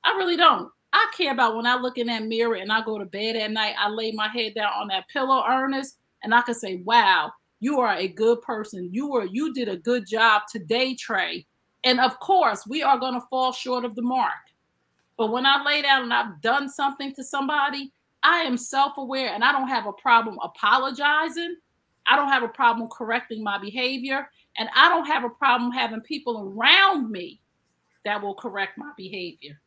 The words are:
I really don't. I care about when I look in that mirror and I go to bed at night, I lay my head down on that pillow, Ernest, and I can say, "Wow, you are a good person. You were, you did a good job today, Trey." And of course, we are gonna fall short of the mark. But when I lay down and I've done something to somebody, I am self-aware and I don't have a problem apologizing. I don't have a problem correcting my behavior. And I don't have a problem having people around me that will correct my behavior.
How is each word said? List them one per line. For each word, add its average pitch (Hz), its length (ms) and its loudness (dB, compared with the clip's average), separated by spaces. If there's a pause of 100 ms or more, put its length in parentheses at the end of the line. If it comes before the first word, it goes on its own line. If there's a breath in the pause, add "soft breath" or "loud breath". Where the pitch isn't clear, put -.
I - 140 2
really 349 200 0
don't. 311 340 4 (220)
I 440 240 4
care 294 160 0
about 233 240 2
when 226 80 -6
I 247 100 4
look 247 220 -4
in 240 100 -2
that 226 160 -4
mirror 226 320 0
and 190 160 -6
I 220 100 2
go 220 160 -6
to 202 80 -8
bed 214 300 -6
at 214 160 -4
night, 214 260 -2
I 208 120 0
lay 220 240 -6
my 214 160 -4
head 220 260 -6
down 208 220 -2
on 214 100 -6
that 190 220 -6
pillow, 262 360 0
Ernest, 269 520 -2 (260)
and 220 100 0
I 240 80 6
can 233 140 -4
say, 190 300 -6
"Wow, 190 480 4 (260)
you 262 220 0
are 214 140 2
a 180 120 -2
good 226 340 2
person. 214 520 -8
You 277 180 -4
were, 233 140 0
you 247 280 -4
did 240 140 -4
a 196 80 -4
good 220 320 -2
job 214 420 4
today, 233 460 -2
Trey." 180 500 -6 (380)
And 254 160 4
of 254 220 2
course, 302 440 2
we 277 160 -4
are 269 160 4
gonna 247 220 -4 (100)
fall 254 220 0
short 247 320 -4
of 226 120 -8
the 233 80 -6
mark. 240 280 0 (840)
But 220 140 0
when 247 140 -2
I 277 180 4
lay 294 180 0
down 277 220 4
and 240 100 -2
I've 214 260 -2
done 269 300 0
something 277 460 -4
to 254 100 -12
somebody, 277 680 -2 (320)
I 330 200 4
am 254 140 -2
self-aware 269 760 -2
and 208 100 0
I 269 80 6
don't 262 160 0
have 233 200 -2
a 196 60 -8
problem 226 500 2
apologizing. 285 1120 0 (500)
I 233 80 8
don't 285 140 2
have 262 140 4
a 233 40 -4
problem 233 420 2
correcting 226 540 -6
my 202 140 -2
behavior. 254 720 -4 (280 soft breath)
And 226 160 -4
I 294 140 8
don't 339 200 2
have 294 180 0
a 240 40 -4
problem 247 420 0
having 233 280 -4
people 220 560 -8
around 294 560 4
me 180 300 -10 (640)
that 208 160 -4
will 202 140 -6
correct 196 420 -8
my 294 180 -14
behavior. 180 720 -14